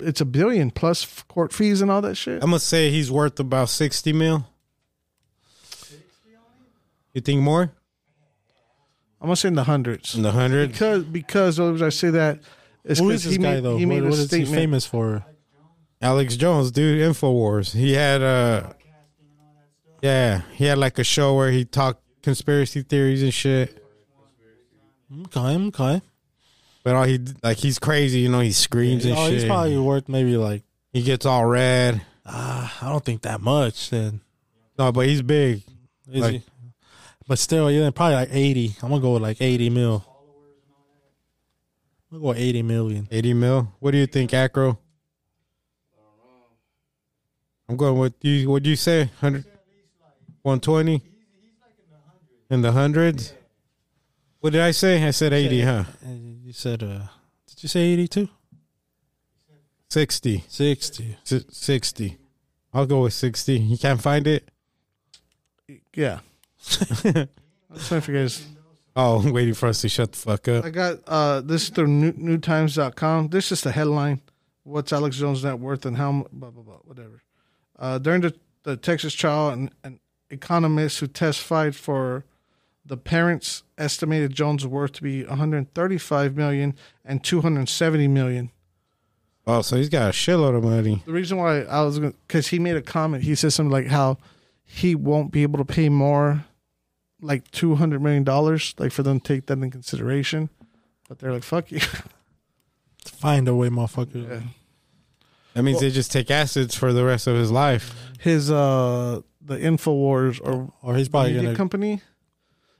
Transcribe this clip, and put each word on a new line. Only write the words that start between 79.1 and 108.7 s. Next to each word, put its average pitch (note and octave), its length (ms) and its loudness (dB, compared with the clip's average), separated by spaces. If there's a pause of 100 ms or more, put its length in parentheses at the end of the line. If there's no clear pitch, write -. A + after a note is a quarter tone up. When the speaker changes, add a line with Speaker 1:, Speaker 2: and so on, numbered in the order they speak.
Speaker 1:
trial, D3+ 360 0
an, C3 220 -6 (120)
an C3 160 -20 (300)
economist D#3 720 0
who D3 80 -6
testified D#3 680 -2
for C3 500 -6 (600)
the C3+ 120 -12
parents E3+ 640 -2 (140)
estimated D3+ 560 -2
Jones' D3 340 -2
worth C#3 260 -4
to - 100 -18
be C3+ 200 -6
a - 120 -8
hundred D3 380 -2
thirty-five D3+ 640 -2
million C#3+ 380 -2 (280)
and C3 200 -6
two F3 180 0
hundred D3 280 0
seventy D#3+ 380 2
million. B2+ 440 0 (960)
Speaker 2:
Oh, A#2 160 2
so A#2+ 140 -2
he's C#3+ 120 0
got C3+ 200 2
a - 20 0
shitload D#3+ 440 2
of A#2 80 0
money. A2 440 2
Speaker 1:
The D#3+ 40 -10
reason F3+ 280 -4
why D#3+ 220 0
I D3 200 -2
was D3 160 0
gonna, D3 160 -2 (140)
'cause D#3 220 -2
he F3 100 0
made E3+ 160 -2
a D3 80 -4
comment. D#3+ 400 -4
He D3+ 100 0
said D3 200 0
something D3+ 180 0
like C3+ 160 0
how C3+ 320 0 (440)
he - 300 -2
won't D3 380 0
be D3 100 0
able D3 160 0
to C#3 80 -2
pay D#3 240 2
more, C#3+ 560 2 (760)
like, C#3+ 300 -6
two E3 260 0
hundred D3 280 2
million D3 200 2
dollars, D3+ 540 0
like, C3+ 140 -2
for - 100 -4
them C3+ 180 0
to - 140 -16
take C3 140 -6
that C3+ 100 -2
in C3 140 -6
consideration. C3+ 800 -4 (600)
But B2+ 80 -18
they're C3 160 -8
like, B2 100 -8
"Fuck - 280 -6
you." C3 80 -8 (640)
<laughs> - 600 -20
Speaker 3:
Find C#3 420 0
a B2 80 2
way, B2 140 0
motherfucker. A#2+ 600 -6
Speaker 1:
Yeah. A#2+ 120 -12 (1120)
Speaker 2:
That B2 80 0
means C3+ 120 2
Speaker 1:
Well B2 60 0
Speaker 2:
they C3+ 100 2
just C3 200 -2
take C3 200 0
acids C#3+ 440 0
for B2+ 180 0
the B2 100 2
rest B2+ 240 0
of B2 80 2
his A#2 160 2
life. C3 420 0 (260)
Speaker 1:
His, D#3 320 0
uh, B2 720 0 (220)